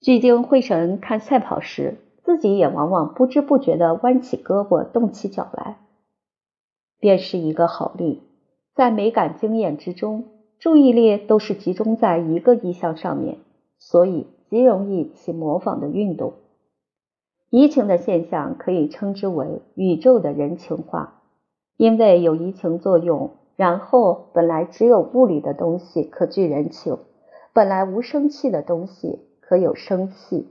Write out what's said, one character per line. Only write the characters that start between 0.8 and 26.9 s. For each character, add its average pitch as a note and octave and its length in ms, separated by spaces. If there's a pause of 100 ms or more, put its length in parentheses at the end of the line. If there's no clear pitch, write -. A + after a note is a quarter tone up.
看 G#3+ 220
赛 B3+ 180
跑 - 220
时， - 380 (260)
自 F4 140
己 G3+ 200
也 E3 100
往 D3+ 220
往 E3 240
不 B3+ 140
知 C#4+ 120
不 C#4+ 160
觉 B3+ 200
地 E3 260
弯 B3+ 180
起 - 160
胳 G3+ 300
膊， F3+ 240
动 A#3 220
起 - 160
脚 - 240
来。 - 260 (1200)
便 F#3+ 220
是 - 180
一 D#3 140
个 E3+ 160
好 - 280
例。 E3+ 280 (500)
在 B3 160
美 G#3+ 220
感 F#3+ 260
经 A3 180
验 E3+ 220
之 - 160
中， G#3+ 300 (340)
注 E4 160
意 C#4 180
力 A3+ 260
都 G#3+ 200
是 G#3 160
集 F#3+ 180
中 A3 240
在 F#3 220
一 E3 220
个 A#3+ 160
意 F3+ 160
象 E3 240
上 D#3 200
面， - 220 (400)
所 F3+ 280
以 F3 200 (240)
极 A3 100
容 G3+ 300
易 F3 220
起 - 200
模 D#3+ 280
仿 F#3 200
的 C#3+ 80
运 F3+ 280
动。 - 160 (1160)
移 C4+ 200
情 B3+ 180
的 F#3+ 100
现 F3 320
象 C#3 300
可 - 140
以 D#3+ 160
称 G3+ 260
之 G3 140
为 D#3 340 (140)
宇 F#3 200
宙 B3+ 220
的 D3+ 140
人 D3 240
情 - 220
化， - 440 (540)
因 A3+ 200
为 G3+ 240
有 E3 140
移 E3 160
情 F3+ 300
作 F#3+ 180
用， D#3+ 380 (180)
然 F3+ 240
后 G#3 560
本 E3+ 140
来 D#3+ 160
只 F3 200
有 A#3 160
物 A#3+ 260
理 E3 140
的 - 140
东 E3+ 240
西 F3 240
可 E3 240
具 G3 180
人 D3+ 260
情， - 280 (560)